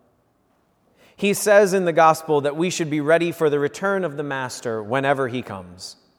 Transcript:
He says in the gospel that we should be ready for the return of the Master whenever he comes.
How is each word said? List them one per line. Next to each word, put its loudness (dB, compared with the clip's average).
He 0
says 4
in 0
the 0
gospel 4
that -2
we 0
should -4
be -2
ready 2
for 0
the 0
return -2
of -8
the -6
Master -6
whenever 0
he -6
comes. -14